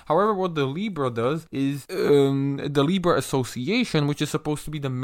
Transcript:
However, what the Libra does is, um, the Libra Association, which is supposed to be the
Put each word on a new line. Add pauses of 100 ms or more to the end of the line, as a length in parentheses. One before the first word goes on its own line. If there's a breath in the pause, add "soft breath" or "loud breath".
However,
what
the
Libra
does
is,
um,
the
Libra
Association,
which
is
supposed
to
be
the (140)